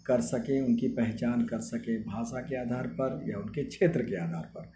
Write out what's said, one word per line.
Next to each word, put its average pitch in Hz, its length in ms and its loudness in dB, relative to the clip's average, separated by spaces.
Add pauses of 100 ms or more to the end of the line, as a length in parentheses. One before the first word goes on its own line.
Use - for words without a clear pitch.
कर 123 140 4
सकें, 135 400 0
उनकी 120 280 4
पहचान 117 560 2
कर 113 140 -2
सकें 113 440 -2
भाषा 117 380 -4
के 127 160 -4
आधार 123 300 -2
पर 127 420 -2
या 104 100 -4
उनके 107 260 -4
क्षेत्र - 380 4
के 98 140 -2
आधार 82 400 -4
पर। - 200 -14